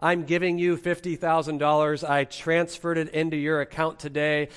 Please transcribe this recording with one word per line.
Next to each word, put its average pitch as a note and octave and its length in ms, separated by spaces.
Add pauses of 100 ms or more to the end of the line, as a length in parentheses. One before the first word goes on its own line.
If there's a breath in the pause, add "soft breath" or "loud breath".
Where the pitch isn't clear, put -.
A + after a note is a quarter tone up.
"I'm E3+ 240
giving F3 340
you F3 180
fifty F3 380
thousand D#3 440
dollars. D3+ 440
I C#3+ 220
transferred E3+ 720
it D#3 120
into D#3 260
your D3+ 240
account D#3 400
today." D3 560